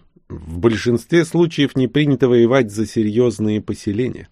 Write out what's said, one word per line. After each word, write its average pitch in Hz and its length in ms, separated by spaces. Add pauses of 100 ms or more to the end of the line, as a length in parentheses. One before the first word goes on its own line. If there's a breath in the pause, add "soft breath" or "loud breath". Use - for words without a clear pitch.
(260)
в 80 320
большинстве 117 680
случаев 170 500
не 127 100
принято 139 420
воевать 120 440
за 107 140
серьёзные 107 720
поселения. 107 720